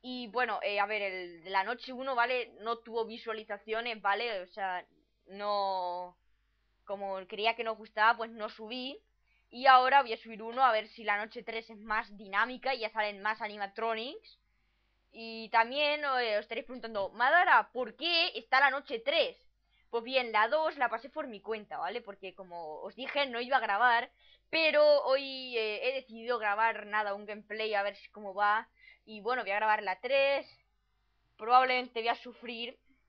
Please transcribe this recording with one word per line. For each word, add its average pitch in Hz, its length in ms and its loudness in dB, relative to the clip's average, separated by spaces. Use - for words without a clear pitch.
Y 247 280 -10
bueno, 220 340 -2
eh, 202 160 -2
a 202 80 2
ver, 214 160 -2
el 180 400 -8
de 175 80 -14
la 190 140 2
noche 247 280 -8
uno, 262 220 -6
¿vale? 240 460 0
No 226 180 -4
tuvo 226 280 -4
visualizaciones, 220 920 -8
¿vale? 208 420 -2
O 185 40 -12
sea, 185 400 -8
no, 190 920 -4
como 196 420 -6
creía 214 300 -2
que 233 80 -6
no 226 80 -4
os 220 60 -8
gustaba, 220 380 2
pues 226 140 -6
no 214 180 -8
subí. 254 540 -10
Y 247 120 2
ahora 262 360 10
voy 233 100 -2
a 220 40 -4
subir 220 260 -14
uno 233 220 0
a 240 80 6
ver 220 160 0
si 233 160 -18
la 208 120 0
noche 214 280 -8
tres 226 260 -8
es 220 80 -18
más 214 380 -4
dinámica 226 580 -2
y 247 60 -8
ya 214 100 -4
salen 208 320 -4
más 220 180 -2
animatronics. 226 1000 -6
Y 226 380 -12
también, 285 520 2
eh, 247 360 0
os - 40 0
estaréis 226 240 -8
preguntando, 226 440 -6
"Madara, 269 640 4
¿por 240 220 -6
qué 339 420 0
está 254 220 0
la 277 120 6
noche 269 280 -6
tres?". 277 380 0
Pues 233 120 -4
bien, 247 300 -2
la 214 160 4
dos 311 280 0
la 285 120 0
pasé 226 200 -6
por 311 200 -8
mi 202 120 -12
cuenta, 208 380 -8
¿vale? 190 220 -6
Porque 196 340 -14
como 170 460 -12
os 196 160 -12
dije, 277 300 -2
no 240 140 -6
iba 254 180 2
a - 20 4
grabar, 233 500 2
pero 302 540 6
hoy, 262 520 -2
eh, 220 320 -2
he 269 60 -2
decidido 233 460 -6
grabar, 214 460 0
nada, 208 280 0
un 208 100 -10
gameplay 214 500 -6
a 202 100 0
ver 202 100 -4
si, - 160 -20
cómo 202 240 -14
va. 208 340 2
Y 214 160 -16
bueno, 233 220 -2
voy 196 100 -4
a 202 40 2
grabar 214 280 2
la 190 160 -4
tres. 269 480 2
Probablemente 254 640 4
voy 226 80 0
a 233 80 0
sufrir 233 600 -12